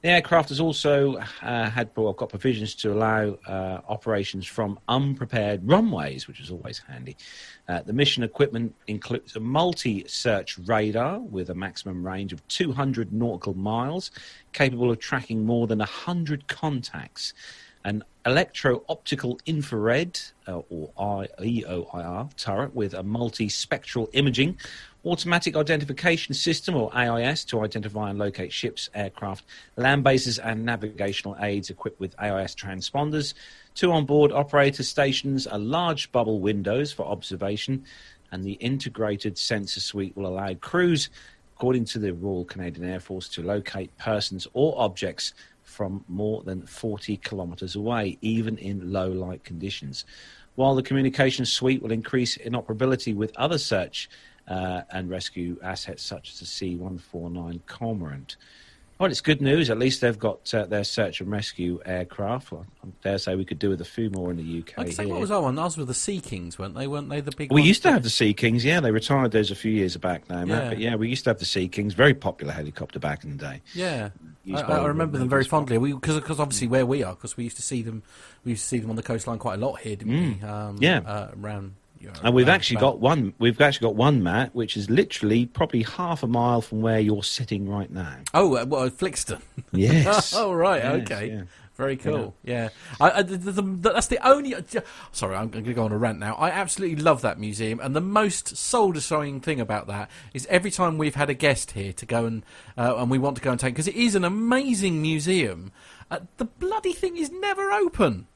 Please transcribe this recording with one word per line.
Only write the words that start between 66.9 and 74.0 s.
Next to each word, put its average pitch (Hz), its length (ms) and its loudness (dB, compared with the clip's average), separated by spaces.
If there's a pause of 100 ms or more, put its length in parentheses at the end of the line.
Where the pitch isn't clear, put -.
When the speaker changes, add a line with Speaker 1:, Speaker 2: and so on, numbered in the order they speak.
Speaker 2:
they 143 120 -4
the 143 80 -6
big 135 220 -4
Speaker 1:
We 147 100 10
Speaker 2:
ones 151 60 8
Speaker 1:
used 208 160 8
to 370 60 8
Speaker 2:
that 285 60 8
Speaker 1:
have 147 80 2
the 117 60 0
Sea 107 240 4
Kings, 117 320 2
yeah. 165 140 4
They 127 100 4
retired 120 420 2
those 104 200 4
a 95 40 -6
few 110 160 0
years 92 260 2
back 87 320 -4
now, 90 160 -4
Matt. 98 180 0
Speaker 2:
Yeah. - 60 -2
Speaker 1:
But, 110 100 -4
yeah, 113 160 0
we 110 140 0
used 127 160 -4
to 127 40 4
have 110 80 2
the - 80 -6
Sea 90 220 0
Kings. 104 260 -2
Very 131 220 8
popular 73 380 -4
helicopter 73 440 -8
back 71 260 -4
in 71 140 -10
the - 0 -
day. 67 240 -12 (140)
Speaker 2:
Yeah. 151 340 -4 (360)